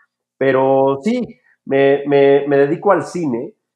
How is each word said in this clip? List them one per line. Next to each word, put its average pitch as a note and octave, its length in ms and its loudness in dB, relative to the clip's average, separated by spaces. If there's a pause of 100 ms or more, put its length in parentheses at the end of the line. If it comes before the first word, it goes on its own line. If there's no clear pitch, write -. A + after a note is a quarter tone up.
(380)
Pero C3+ 640 0
sí, A3 380 -6 (260)
me, C#3 400 0
me, C#3+ 420 2
me C#3 100 0
dedico D3 340 0
al E3+ 100 0
cine C#3+ 540 -8 (200)